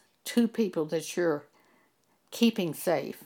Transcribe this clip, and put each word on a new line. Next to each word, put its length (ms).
two 240
people 380
that 320
you're 260
keeping 420
safe, 540